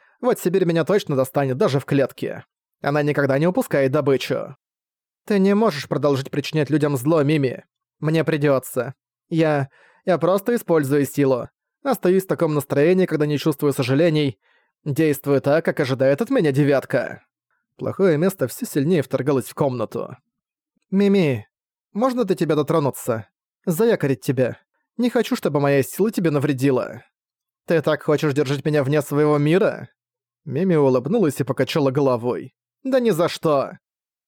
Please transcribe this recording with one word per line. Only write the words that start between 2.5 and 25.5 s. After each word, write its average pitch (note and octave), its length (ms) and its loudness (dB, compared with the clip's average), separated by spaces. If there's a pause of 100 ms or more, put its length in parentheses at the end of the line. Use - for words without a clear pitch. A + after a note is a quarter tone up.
Она D3 220 -2
никогда C#3+ 360 0
не D#3 80 2
упускает D#3+ 460 0
добычу. C3+ 640 -2 (720)
Ты G#3 120 0
не G3 160 4
можешь G3+ 340 0
продолжить C#3 420 -2
причинять D3 400 -4
людям D3 260 0
зло, D3 260 2
Мими. C#3 420 0 (360)
Мне D#3+ 240 0
придётся. C#3 720 -2 (340)
Я... D#3 400 0 (360)
я F3 140 2
просто F#3+ 360 0
использую D3 500 0
силу. C3 440 0 (340)
Остаюсь F#3+ 420 0
в - 40 -16
таком D#3 260 0
настроении, D#3 520 2
когда D3+ 200 -2
не D3 120 -2
чувствую D3 340 0
сожалений. C#3+ 680 0 (460)
Действую C#3+ 560 0
так, D3+ 240 2
как C3+ 160 -2
ожидает C3+ 420 0
от - 80 -4
меня F#3+ 220 2
девятка. C3+ 720 0 (520)
Плохое F3+ 400 0
место D3+ 320 0
всё - 160 -10
сильнее D#3 380 0
вторгалось C3+ 440 -2
в - 80 -18
комнату. B2 600 -4 (760)
«Мими, F#3+ 560 2 (460)
можно A#3+ 320 0
до F#3+ 100 -2
тебя D#3 200 0
дотронуться? C#3+ 760 -2 (380)
Заякорить F3 540 0
тебя? B2 380 -2 (380)
Не A#3+ 140 0
хочу, A#3 260 -2
чтобы D3 240 -2